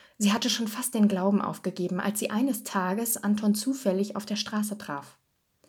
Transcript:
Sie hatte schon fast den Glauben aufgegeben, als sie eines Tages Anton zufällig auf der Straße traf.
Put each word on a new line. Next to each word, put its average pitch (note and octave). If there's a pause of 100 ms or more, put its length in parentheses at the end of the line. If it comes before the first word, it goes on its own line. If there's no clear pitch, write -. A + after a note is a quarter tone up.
(180)
Sie G#3
hatte A#3
schon A3+
fast A3
den G#3+
Glauben G3
aufgegeben, F3+
als G#3
sie -
eines B3
Tages G3
Anton G#3
zufällig G#3
auf G#3
der G#3
Straße G#3
traf. - (520)